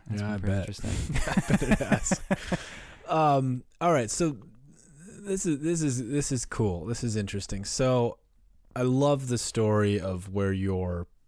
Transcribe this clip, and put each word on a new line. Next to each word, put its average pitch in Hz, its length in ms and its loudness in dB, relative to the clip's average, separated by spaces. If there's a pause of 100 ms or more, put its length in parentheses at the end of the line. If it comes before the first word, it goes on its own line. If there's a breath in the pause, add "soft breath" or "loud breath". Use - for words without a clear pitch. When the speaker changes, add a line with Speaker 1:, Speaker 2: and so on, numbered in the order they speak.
Speaker 1:
It's 101 120 -4
Speaker 2:
Yeah, 101 160 -4
Speaker 1:
been 95 140 -2
Speaker 2:
I 98 120 0
Speaker 1:
pretty 101 180 -10
Speaker 2:
bet. - 40 -4
Speaker 1:
interesting. - 480 0
Speaker 2:
<laughs> - 20 -2
I - 220 2
bet - 60 0
it 139 160 4
has. - 420 0 (880 loud breath)
Um, 139 540 2 (180)
all 170 100 4
right. 123 180 4
So 147 280 0 (840)
this 190 260 -4
is, 151 140 2
this 165 220 0
is, 127 280 0
this 143 220 0
is 127 140 -2
cool. 87 400 0
This 117 180 -6
is 110 140 -2
interesting. 98 480 -4
So 127 540 0 (540)
I 123 100 -2
love 135 440 2
the 123 100 2
story 107 640 2
of 92 300 -6
where 98 240 0
your 92 540 -2 (200)